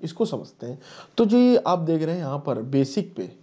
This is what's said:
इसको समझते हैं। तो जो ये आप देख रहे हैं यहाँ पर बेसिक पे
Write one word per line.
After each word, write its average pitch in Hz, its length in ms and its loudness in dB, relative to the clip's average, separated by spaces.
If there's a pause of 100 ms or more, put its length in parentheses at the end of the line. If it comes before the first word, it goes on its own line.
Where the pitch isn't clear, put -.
इसको 175 220 -4
समझते 117 400 -10
हैं। 127 140 -12 (380)
तो 240 80 4
जो 220 120 4
ये 247 200 6
आप 180 220 2
देख 160 240 0
रहे 165 120 -4
हैं 180 60 -6
यहाँ 143 240 -6
पर 120 180 -2
बेसिक 135 520 -2
पे 92 140 -8 (120)